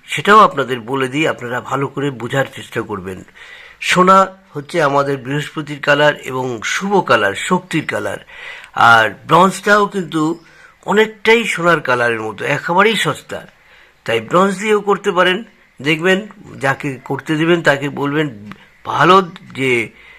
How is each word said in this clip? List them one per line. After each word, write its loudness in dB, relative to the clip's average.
সেটাও 2
আপনাদের 2
বলে -4
দিই, 0
আপনারা -4
ভালো -4
করে -4
বোঝার -2
চেষ্টা -8
করবেন। -10
সোনা 4
হচ্ছে -4
আমাদের 0
বৃহস্পতির -8
কালার 2
এবং -8
শুভ -2
কালার, 2
শক্তির -4
কালার। -6
আর 4
ব্রোঞ্জটাও 2
কিন্তু -4
অনেকটাই 2
সোনার 0
কালারের 0
মতো, -8
একেবারেই 0
সস্তা। -6
তাই -2
ব্রোঞ্জ 0
দিয়েও 0
করতে -2
পারেন। 0
দেখবেন, 0
যাকে -4
করতে -4
দেবেন 2
তাকে 0
বলবেন, -6
"ভালো 4
যে -2